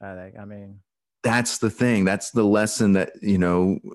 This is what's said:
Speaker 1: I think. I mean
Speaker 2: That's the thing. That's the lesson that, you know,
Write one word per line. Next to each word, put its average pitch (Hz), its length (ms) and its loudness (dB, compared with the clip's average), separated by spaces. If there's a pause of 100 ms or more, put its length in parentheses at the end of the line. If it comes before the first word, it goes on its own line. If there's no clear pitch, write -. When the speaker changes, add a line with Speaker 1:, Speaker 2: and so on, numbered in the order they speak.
Speaker 1:
I 98 140 -14
think. 92 260 -18
I 101 60 -16
mean 101 340 -20 (420)
Speaker 2:
That's 120 360 -2
the 110 120 0
thing. 113 340 0
That's 95 280 -2
the 117 120 2
lesson 107 500 2
that, 92 180 0 (100)
you 101 160 0
know, 90 400 2 (160)